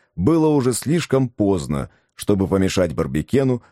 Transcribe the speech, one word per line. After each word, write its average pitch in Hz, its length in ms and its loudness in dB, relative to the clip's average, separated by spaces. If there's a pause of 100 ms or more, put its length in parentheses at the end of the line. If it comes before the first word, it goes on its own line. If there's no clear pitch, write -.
(140)
было 156 340 2
уже 131 240 2
слишком 135 560 -2
поздно, 73 640 -2 (240)
чтобы 95 340 0
помешать 92 460 0
Барбекену 80 760 -2